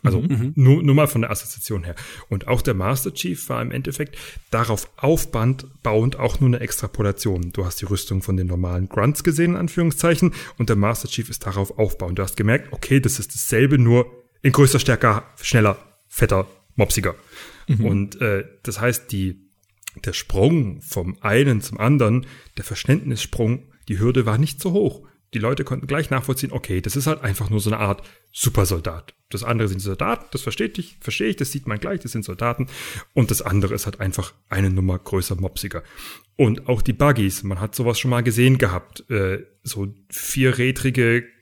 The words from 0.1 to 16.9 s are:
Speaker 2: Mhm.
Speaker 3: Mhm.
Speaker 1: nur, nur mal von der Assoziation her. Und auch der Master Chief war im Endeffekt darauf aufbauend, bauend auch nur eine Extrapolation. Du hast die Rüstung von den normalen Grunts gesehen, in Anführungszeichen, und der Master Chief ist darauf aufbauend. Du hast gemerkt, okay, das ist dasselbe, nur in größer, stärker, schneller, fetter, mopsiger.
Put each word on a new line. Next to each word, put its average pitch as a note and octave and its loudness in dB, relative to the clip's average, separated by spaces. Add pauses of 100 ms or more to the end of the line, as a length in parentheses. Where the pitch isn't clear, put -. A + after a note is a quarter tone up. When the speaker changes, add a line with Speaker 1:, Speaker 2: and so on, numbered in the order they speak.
Speaker 2:
Mhm. C3+ 0
Speaker 3:
Mhm. C3 0
Speaker 1:
nur, C#3 8
nur C#3 6
mal D3+ 6
von C3 -2
der A2+ -2
Assoziation G2+ -8
her. E2+ -10 (320)
Und - -6
auch A#2+ 2
der C3 0
Master A2+ -2
Chief - -6
war A#2+ -4
im B2 -4
Endeffekt C#3 -6 (340)
darauf A2+ -2
aufbauend, C3 0 (160)
bauend A2+ 2
auch - 0
nur C3 6
eine A#2+ 2
Extrapolation. G2 -2
Du G2 -4
hast F2+ -6
die G#2+ -8
Rüstung F#2+ -2
von F#2+ -2
den F#2 0
normalen F2+ -2
Grunts B2 0
gesehen, E3+ 2
in F3 0
Anführungszeichen, E3+ 2 (240)
und A2+ -2
der A2+ 2
Master G#2 0
Chief - -6
ist - -10
darauf G2 -4
aufbauend. F#2+ -2
Du G2 0
hast F#2 -6
gemerkt, A2 0
okay, - 2
das C3 0
ist - -8
dasselbe, C3+ 2
nur A#2+ 6 (340)
in C#3 4
größer, C3+ 6
stärker, A2+ 2 (180)
schneller, G#2+ 4 (320)
fetter, - 0 (280)
mopsiger. F#2+ 0 (520)